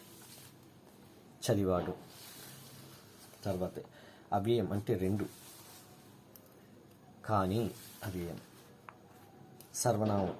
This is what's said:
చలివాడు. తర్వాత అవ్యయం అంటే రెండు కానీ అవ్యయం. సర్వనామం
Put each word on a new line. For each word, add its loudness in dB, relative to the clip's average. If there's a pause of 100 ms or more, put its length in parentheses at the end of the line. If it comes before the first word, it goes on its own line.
(1300)
చలివాడు. 2 (1500)
తర్వాత 0 (600)
అవ్యయం 4
అంటే 2
రెండు 2 (2000)
కానీ 4 (340)
అవ్యయం. -4 (1400)
సర్వనామం 4